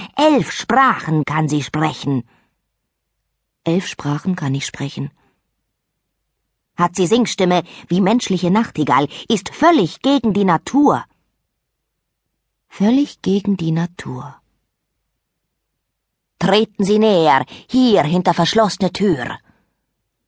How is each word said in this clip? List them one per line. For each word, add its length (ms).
Elf 340
Sprachen 760
kann 240
sie 120
sprechen. 640
Elf 220
Sprachen 480
kann 200
ich 100
sprechen. 460
Hat 220
sie 100
Singstimme 560
wie 120
menschliche 500
Nachtigall, 580
ist 220
völlig 500
gegen 320
die 140
Natur. 580
Völlig 540
gegen 380
die 140
Natur. 640
Treten 440
Sie 160
näher, 460
hier 360
hinter 280
verschlossene 580
Tür. 480